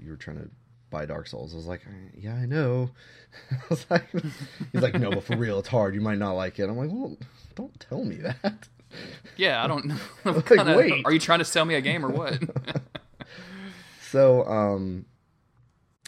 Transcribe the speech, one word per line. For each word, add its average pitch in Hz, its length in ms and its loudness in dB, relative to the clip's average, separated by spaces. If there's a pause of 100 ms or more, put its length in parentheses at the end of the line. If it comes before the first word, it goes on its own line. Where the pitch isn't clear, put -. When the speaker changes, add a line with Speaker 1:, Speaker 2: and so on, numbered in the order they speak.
Speaker 1:
you 78 60 -14
were 78 80 -12
trying 78 220 -14
to 78 100 -14 (400)
buy 76 160 -8
Dark 76 220 -10
Souls. 67 260 -12
I 82 40 -12
was 82 100 -12
like, 87 200 -8
"Uh, 95 300 -18
yeah, 107 180 -8
I 123 120 -2
know." 127 420 0 (340)
<laughs> - 280 -20
I 131 60 0 (120)
was 165 200 -4
like, 175 220 0
he's 143 720 -6
like, 123 140 2
"No, 110 160 2
but 95 120 -2
for 120 140 -2
real, 110 220 0
it's 98 100 -4
hard. 104 260 2
You 104 60 -2
might 107 180 0
not 101 140 -2
like 92 260 -4
it." 101 100 0
I'm 110 80 -4
like, 147 140 -4
"Well, 247 260 -6 (380)
don't - 240 -12
tell - 240 -8
me 170 140 -6
that." 170 500 -6 (720)
Speaker 2:
Yeah, 139 260 2
I 131 40 0
don't 147 180 -2
know. 147 100 -4 (140)
<laughs> - 140 -14
What 185 120 2
Speaker 1:
<laughs> 160 160 2
Like, 220 60 12
Speaker 2:
kinda, 160 200 6
Speaker 1:
wait. 139 280 6
Speaker 2:
are 143 80 4
you 160 60 6
trying 165 200 4
to 160 60 0
sell 160 200 2
me 165 100 2
a 143 60 2
game 151 240 0
or - 40 -2
what? 147 340 -2
<laughs> 160 80 -4 (1600)
Speaker 1:
So, 131 340 8
um, 98 600 0 (1040)